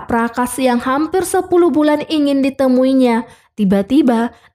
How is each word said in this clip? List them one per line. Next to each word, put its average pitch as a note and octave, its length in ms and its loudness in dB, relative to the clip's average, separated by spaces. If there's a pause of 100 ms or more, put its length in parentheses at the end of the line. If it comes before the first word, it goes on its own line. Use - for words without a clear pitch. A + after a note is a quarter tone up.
Prakas A#3 480 -4
yang B3 240 0
hampir D#4 480 -2
sepuluh F4+ 400 0
bulan D4+ 400 0
ingin C#4+ 320 0
ditemuinya, C4 880 0 (240)
tiba-tiba A3+ 800 0 (220)